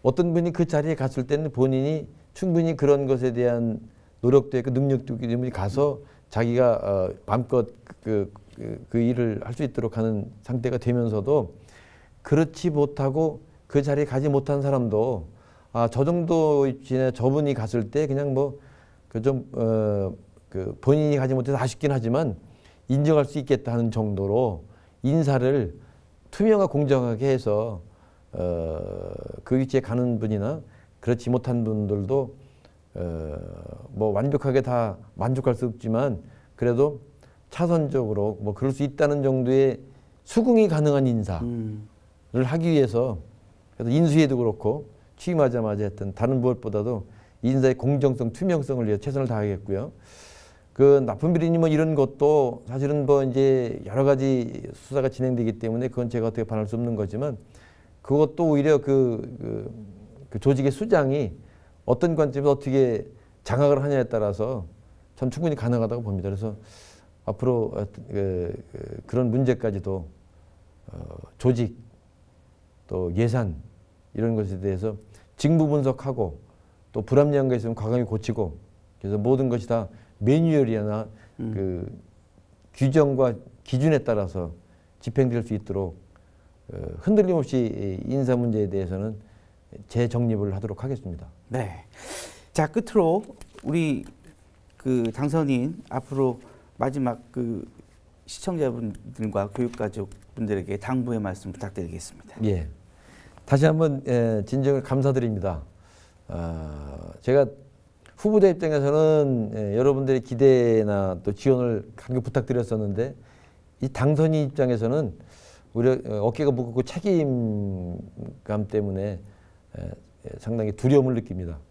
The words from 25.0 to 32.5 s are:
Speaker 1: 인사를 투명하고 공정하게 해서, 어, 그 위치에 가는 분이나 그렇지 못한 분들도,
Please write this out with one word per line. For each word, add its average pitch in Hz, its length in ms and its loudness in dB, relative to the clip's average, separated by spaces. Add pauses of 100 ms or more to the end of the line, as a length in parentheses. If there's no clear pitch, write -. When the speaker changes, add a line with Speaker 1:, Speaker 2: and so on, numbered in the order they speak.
Speaker 1:
인사를 135 720 2 (560)
투명하고 208 400 2
공정하게 131 580 2
해서, 110 520 0 (500)
어, 85 480 -4 (640)
그 127 140 0
위치에 131 240 0
가는 120 360 -2
분이나 110 440 -2 (400)
그렇지 120 280 -2
못한 123 360 0
분들도, 107 680 -2 (580)